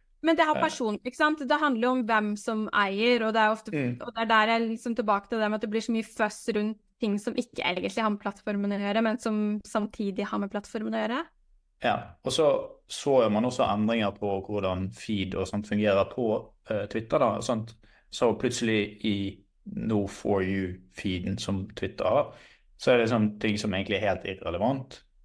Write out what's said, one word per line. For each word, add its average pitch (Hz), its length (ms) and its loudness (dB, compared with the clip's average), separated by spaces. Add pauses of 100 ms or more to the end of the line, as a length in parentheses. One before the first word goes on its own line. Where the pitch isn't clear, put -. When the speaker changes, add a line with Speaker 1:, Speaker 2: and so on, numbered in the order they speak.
(220)
Speaker 1:
Men 320 140 4
det 320 100 4
har 302 100 2
Speaker 2:
Eh. - 60 0
Speaker 1:
person, 247 420 0
ikke 247 120 -8
sant? 311 240 2
Det 294 200 2
handler 262 220 2
jo 247 80 4
om 254 160 0
hvem 214 320 2
som 220 340 -4
eier, 220 540 2
og 220 80 0
det 226 80 4
er 214 80 6
ofte, 220 220 -4
Speaker 2:
Mm. 123 280 0
Speaker 1:
og - 140 -10
det 226 80 -2
er 226 40 0
der 220 200 6
jeg 226 240 2
liksom 226 240 -4
tilbake 208 340 0
til 226 120 -2
det 208 100 2
med 220 60 0
at 208 60 -6
det 220 80 -2
blir 220 120 0
så - 100 -4
mye 226 120 0
føss - 500 -4
rundt 214 240 -2 (220)
ting 208 180 0
som 233 160 -6
ikke - 300 -4
egentlig 185 360 -2
har 220 100 4
med 202 100 -2
plattformen 202 500 -4
å 202 80 -2
gjøre, 202 240 0
men 226 160 0
som 214 480 -2
samtidig 208 580 -4
har 208 140 -4
med 196 140 -4
plattformen 220 420 -6
å 214 140 -2
gjøre. 277 160 -4 (580)
Speaker 2:
Ja, 110 200 0 (220)
og 131 80 -2
så - 360 2 (200)
så 131 440 4
man 107 120 2
også 123 240 0
endringer 107 480 2
på 98 300 -2
hvordan 95 480 -2
feed 95 400 -4
og 92 140 -2
sånt 104 180 -4
fungerer 104 380 4 (100)
på, 110 340 -2 (220)
eh, 104 160 -2
Twitter 113 320 -2
da, 117 220 2
sant? 117 340 -4 (380)
Så 113 260 2
plutselig 110 640 0
i 101 340 -2 (280)
no 107 400 -2
for 98 360 -2
you-feeden 92 960 -4
som 95 340 -4
Twitter - 300 -6
har, 127 280 2 (460)
så 127 140 2
er 123 60 6
det 113 120 4
sånn 107 300 2
ting 107 180 0
som 107 140 -2
egentlig 98 300 -2
er 104 120 2
helt 90 100 -6
irrelevant, 95 800 -4 (220)